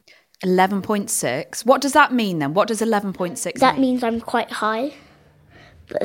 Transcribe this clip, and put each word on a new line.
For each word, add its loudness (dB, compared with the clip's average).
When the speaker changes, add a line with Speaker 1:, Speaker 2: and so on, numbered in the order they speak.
Speaker 1:
Eleven 4
point -2
six. -4
What 4
does -2
that 4
mean 0
then? -2
What 2
does -2
eleven 0
point -6
six -4
Speaker 2:
That 4
Speaker 1:
mean? 2
Speaker 2:
means -2
I'm -2
quite -4
high. -4